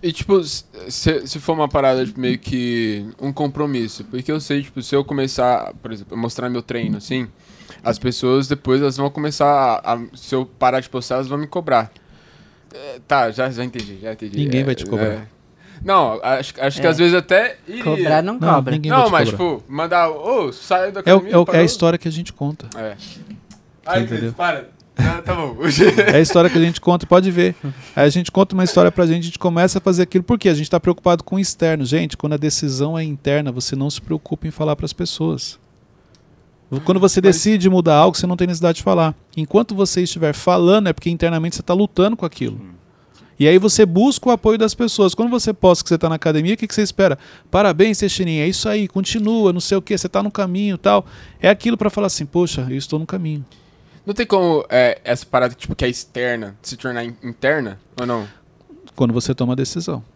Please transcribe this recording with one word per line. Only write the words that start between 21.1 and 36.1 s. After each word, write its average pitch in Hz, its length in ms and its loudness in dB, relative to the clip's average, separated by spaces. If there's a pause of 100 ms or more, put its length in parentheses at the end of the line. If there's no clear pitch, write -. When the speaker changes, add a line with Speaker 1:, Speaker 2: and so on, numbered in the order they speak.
Speaker 2:
o, - 40 8
Speaker 1:
academia, 185 160 -2
Speaker 2:
é - 20 8
o, 175 40 8
é - 20 4
a 165 40 2
Speaker 1:
parou." 165 180 4
Speaker 2:
história 170 340 0
que - 100 -6
a 160 40 -6
gente 170 200 -10
conta. 147 340 -8 (100)
Speaker 1:
É. 107 200 -10
Speaker 2:
Você - 240 -20 (680)
Speaker 1:
Ai, 180 160 0
Speaker 2:
entendeu? 113 160 -4
Speaker 1:
Cleiton, 113 180 -6
para. 175 320 -4 (320)
Ah, 165 220 0
tá 185 140 -4
bom. 139 260 -6
<laughs> 175 500 4
Speaker 2:
É 139 40 6
a 151 40 8
história 170 300 6
que 170 80 2
a - 20 6
gente 170 200 2
conta, 175 260 0
pode 185 240 4
ver. 175 240 0 (400)
Aí 135 100 4
a 147 40 6
gente 175 240 -2
conta 190 240 2
uma 185 80 2
história 180 260 4
pra 175 160 2
gente, 165 140 2
a 165 60 -8
gente 170 120 -12
começa 180 400 2
a - 20 -2
fazer 180 220 0
aquilo, 180 220 0
porque 220 240 0
a 170 60 4
gente 151 140 -4
tá - 120 0
preocupado 170 420 0
com - 140 -6
o - 20 0
externo. 160 460 -2
Gente, 151 320 -2
quando 151 160 -4
a 147 40 -2
decisão 147 600 -2
é 160 60 -4
interna, 143 480 -2
você 127 240 -6
não 135 120 -2
se - 140 -8
preocupa 160 460 -6
em - 20 -6
falar 156 240 -2
pras 151 180 -8
pessoas. - 680 -6 (1200)